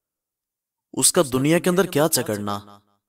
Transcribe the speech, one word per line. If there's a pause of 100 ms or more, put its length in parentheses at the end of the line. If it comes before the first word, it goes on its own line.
(960)
उसका
दुनिया
के
अंदर
क्या
चकरना। (540)